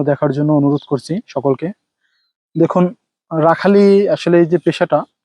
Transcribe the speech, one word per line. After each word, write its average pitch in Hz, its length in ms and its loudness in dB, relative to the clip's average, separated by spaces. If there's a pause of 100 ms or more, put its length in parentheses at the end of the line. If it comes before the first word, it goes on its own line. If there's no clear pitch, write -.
দেখার 147 280 -2
জন্য 147 200 -2
অনুরোধ 143 360 0
করছি 143 240 -6 (140)
সকলকে। 139 420 -4 (880)
দেখুন, 165 280 0 (460)
রাখালি 165 540 2 (240)
আসলে 180 300 0
এই 170 80 4
যে 165 120 -2
পেশাটা, 160 400 -2 (260)